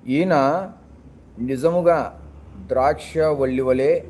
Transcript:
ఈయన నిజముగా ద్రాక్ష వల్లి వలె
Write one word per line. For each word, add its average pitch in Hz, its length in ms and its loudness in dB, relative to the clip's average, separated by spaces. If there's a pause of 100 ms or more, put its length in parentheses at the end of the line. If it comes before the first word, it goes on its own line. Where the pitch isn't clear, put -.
ఈయన 156 640 0 (640)
నిజముగా 147 920 0 (360)
ద్రాక్ష 135 520 -2
వల్లి 139 440 0
వలె 131 480 2